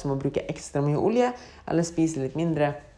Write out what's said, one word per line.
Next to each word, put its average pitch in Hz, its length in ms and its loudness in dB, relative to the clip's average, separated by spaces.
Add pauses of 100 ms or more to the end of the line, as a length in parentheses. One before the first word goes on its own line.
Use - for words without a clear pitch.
som 139 140 -2
å 135 40 -2
bruke 143 300 -2
ekstra - 340 -4
mye 147 140 2
olje, 240 320 4 (400)
eller 165 160 2
spise 160 400 0
litt 135 140 -4
mindre 147 340 2 (260)